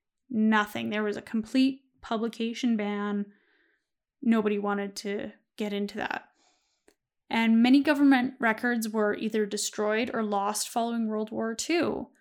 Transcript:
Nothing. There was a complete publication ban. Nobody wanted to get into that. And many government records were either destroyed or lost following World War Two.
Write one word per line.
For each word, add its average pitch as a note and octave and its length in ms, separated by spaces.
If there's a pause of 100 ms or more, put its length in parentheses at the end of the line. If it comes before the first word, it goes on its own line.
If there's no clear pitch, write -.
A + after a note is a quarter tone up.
(280)
Nothing. A3 640
There G#3+ 140
was G#3 140
a A#3 40
complete C4 600 (200)
publication A3+ 720
ban. G3+ 520 (920)
Nobody G#3+ 380
wanted G3+ 460
to G#3 300 (220)
get G#3 160
into G3+ 260
that. - 260 (1040)
And A3+ 320
many C4 220
government C#4 560
records A3+ 500
were G#3 240
either G#3+ 320
destroyed G#3+ 720
or A3+ 80
lost G#3 440
following A#3 400
World G#3+ 220
War A3+ 240
Two. - 540 (140)